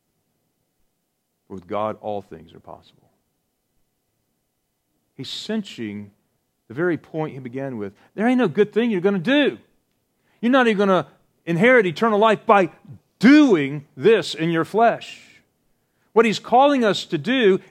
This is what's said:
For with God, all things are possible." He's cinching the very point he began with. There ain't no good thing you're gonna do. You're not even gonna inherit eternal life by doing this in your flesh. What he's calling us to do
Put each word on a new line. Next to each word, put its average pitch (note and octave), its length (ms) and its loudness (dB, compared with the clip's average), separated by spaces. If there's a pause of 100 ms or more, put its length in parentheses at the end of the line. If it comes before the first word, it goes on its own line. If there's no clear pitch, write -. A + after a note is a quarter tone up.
(1500)
For G2+ 80 -18
with F2 120 -18
God, G#2 340 -6
all G#2 200 -10
things E2+ 320 -20
are F2 80 -20
possible." - 500 -20 (2000)
He's C3 140 -16
cinching G#2+ 840 -10 (560)
the A#2 60 -18
very E3 220 -4
point D#3 380 -10
he C3+ 60 -16
began C3 360 -12
with. G2+ 180 -10 (200)
There G#3+ 140 -2
ain't B3+ 100 0
no A#3+ 100 0
good G3+ 240 -2
thing A#3 180 -2
you're F#3+ 100 -2
gonna G3 180 0
do. A#3 400 0 (840)
You're A#3+ 120 0
not B3+ 160 4
even G#3+ 100 0
gonna F#3+ 300 0 (360)
inherit G#3 420 2
eternal G#3 320 -2
life G#3+ 280 0
by G3 240 4 (480)
doing F#3 680 4 (100)
this F3 380 2
in E3 160 -4
your E3 140 -2
flesh. - 800 -4 (680)
What A#3 120 4
he's G#3+ 140 0
calling C4+ 460 2
us G3 220 -2
to F3 120 -6
do G3+ 420 0 (100)